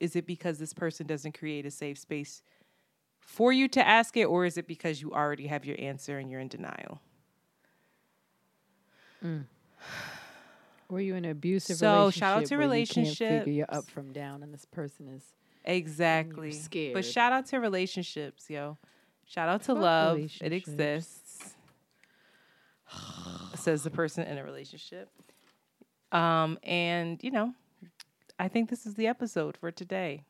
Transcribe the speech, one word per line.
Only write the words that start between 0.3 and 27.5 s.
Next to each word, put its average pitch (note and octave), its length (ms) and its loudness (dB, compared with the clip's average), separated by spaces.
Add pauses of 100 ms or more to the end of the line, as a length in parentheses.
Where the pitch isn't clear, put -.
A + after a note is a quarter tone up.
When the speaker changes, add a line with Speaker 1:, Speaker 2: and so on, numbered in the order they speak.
Speaker 1:
this D#3 160 -10
person D#3+ 320 -6
doesn't D3+ 320 -6
create D3+ 280 -6
a C#3+ 40 -10
safe C#3+ 280 -8
space - 440 -8 (800)
for A#3+ 320 4
you C4 160 6
to C4 180 4
ask A3+ 300 8
it? G#3+ 80 6
Or F3 200 4
is E3+ 140 0
it E3 80 -4
because D#3 340 -4
you D3+ 120 -8
already D3 340 0
have C#3+ 180 -4
your C#3+ 140 -6
answer C#3 400 -8
and C3+ 120 -10
you're C3 100 -8
in C3 80 -8
denial? - 520 -12 (2250)
Speaker 2:
Mm. D#3 200 -4 (1500)
Or F#3+ 100 -4
you F#3+ 140 0
in F3+ 100 -2
an D#3+ 60 -2
abusive F3 480 0
Speaker 1:
So, G#3+ 140 6
Speaker 2:
relationship G3+ 280 8
Speaker 1:
shout G3 220 4
out - 40 2
to C#4+ 100 0
Speaker 2:
where D4 80 4
you C#4+ 40 6 (180)
can't - 120 -2
Speaker 1:
relationships. A3 460 2
Speaker 2:
figure D3 80 0
your D3 180 0
up C#3+ 180 -4
from C#3 240 -12
down C#3+ 300 -10
and D3 100 -16
this C#3+ 140 -20
person C#3+ 420 -12
is C3+ 160 -16 (400)
Speaker 1:
Exactly. D#3+ 840 0
Speaker 2:
and D3+ 60 -8
you're D3+ 80 -12
scared. D#3 320 -4
Speaker 1:
But F#3+ 120 0
shout A#3+ 260 4
out C4 140 2
to C4 120 -2
relationships, F#3 920 -4
yo. D3 260 -8 (500)
Shout E3 220 -2
out G3+ 140 2
to C4+ 120 2
Speaker 2:
Fuck G#3 80 2
Speaker 1:
love. E3 360 6
It - 20 -2 (220)
Speaker 2:
relationships. E3+ 260 -4
Speaker 1:
exists. D3+ 840 -6 (1400)
<sighs> - 640 -14
Says D#3 260 0
the D#3+ 80 -4
person D#3+ 360 -2
in C#3+ 120 -8
a C3+ 60 -10
relationship. C#3 640 -16 (1040)
Um, E3 500 4
and, E3+ 600 0
you B3+ 80 -4
know, B3 240 0 (840)